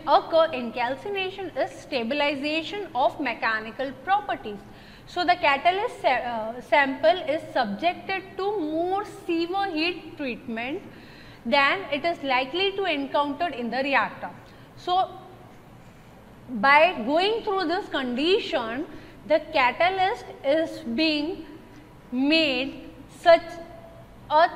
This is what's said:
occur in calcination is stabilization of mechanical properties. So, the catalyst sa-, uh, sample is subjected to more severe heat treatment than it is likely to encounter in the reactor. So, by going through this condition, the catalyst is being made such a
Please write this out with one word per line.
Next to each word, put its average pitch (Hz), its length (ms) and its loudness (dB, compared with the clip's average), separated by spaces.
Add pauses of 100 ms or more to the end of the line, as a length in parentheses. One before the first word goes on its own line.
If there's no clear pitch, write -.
occur 320 460 4
in 240 200 -6
calcination 370 840 -4
is 330 140 -2
stabilization 302 1200 -4
of 269 260 2
mechanical 226 720 -4 (120)
properties. 359 540 -2 (480)
So, 359 160 -4
the 349 120 4
catalyst 349 680 2
sa-, - 80 2
uh, 233 540 -2
sample 294 560 4 (100)
is 320 140 -2 (100)
subjected 320 720 -2 (160)
to 403 200 -2
more 349 460 0 (220)
severe 349 440 0
heat 330 460 -4
treatment 247 640 -6 (640)
than 277 380 4 (100)
it 294 140 -2
is 339 160 -2
likely 277 500 0
to 392 120 -4
encounter 294 640 0
in 240 200 -6
the 247 140 -2
reactor. 214 480 0 (460)
So, 359 340 0 (1400)
by 277 560 6
going 359 380 2
through 381 240 0
this 370 240 -2
condition, 285 960 0 (420)
the 320 120 4 (120)
catalyst 359 720 2 (180)
is 302 360 0 (160)
being 311 500 0 (640)
made 277 800 0 (320)
such 330 220 8 (880)
a 320 260 6